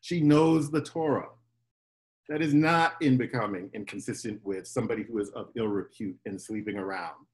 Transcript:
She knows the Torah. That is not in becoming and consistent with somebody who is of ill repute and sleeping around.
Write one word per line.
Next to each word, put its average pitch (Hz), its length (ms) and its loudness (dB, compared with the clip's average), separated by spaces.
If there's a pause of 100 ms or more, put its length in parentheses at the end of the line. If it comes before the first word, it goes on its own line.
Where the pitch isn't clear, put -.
She 175 200 -2
knows 151 480 6
the 151 120 0
Torah. 151 480 -2 (1000)
That 151 120 -2
is 151 120 2
not 165 480 4
in 135 160 6
becoming 104 560 -2
and 104 120 -8
consistent 107 580 -8
with 95 220 -6
somebody 110 380 -4
who 110 160 -6
is 101 120 -4
of 107 240 -12
ill 113 120 -2
repute 101 580 -6
and 98 160 -8
sleeping 104 360 -8
around. 92 380 -8 (180)